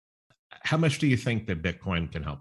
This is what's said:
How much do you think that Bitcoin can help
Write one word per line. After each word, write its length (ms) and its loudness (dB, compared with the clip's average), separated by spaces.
How 160 0
much 200 2
do 80 2
you 120 6
think 280 -2
that 160 -4
Bitcoin 480 -2
can 120 -6
help 180 -8